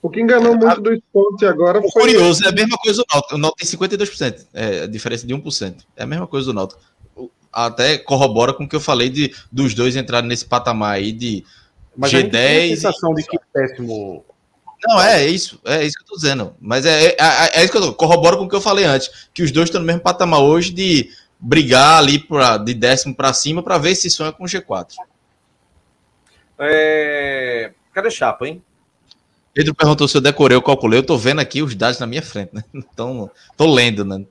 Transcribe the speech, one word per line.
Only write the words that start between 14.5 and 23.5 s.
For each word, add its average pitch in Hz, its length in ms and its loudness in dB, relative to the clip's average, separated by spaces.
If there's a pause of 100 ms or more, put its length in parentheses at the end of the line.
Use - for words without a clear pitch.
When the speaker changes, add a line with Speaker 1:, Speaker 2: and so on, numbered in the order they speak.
Speaker 2:
Não, 220 100 4
é, 185 260 4
é 143 40 2
isso. 180 380 -6
É 147 180 -2
isso 147 140 -6
que - 60 -20
eu - 40 -20
tô 415 60 -18
dizendo. 139 440 -4
Mas 131 280 -2
é, 160 220 4
é, - 100 0
é, 156 420 2
é - 20 6
isso 185 80 2
que - 60 -4
eu 208 60 0
tô, 170 120 -4
corrobora 170 440 4
com 196 60 -4
o 180 40 -10
que 196 80 -4
eu 196 60 0
falei 196 240 0
antes, 135 480 -2
que 175 80 -4
os 147 80 0
dois 160 180 2
estão 180 120 -4
no 165 60 -4
mesmo 170 140 -2
patamar 175 400 2
hoje 170 320 2
de 175 380 0 (280)
brigar 139 600 4
ali 147 200 4
pra, 131 380 0
de 107 160 -4
décimo 127 420 0
pra 135 200 -2
cima 160 280 -4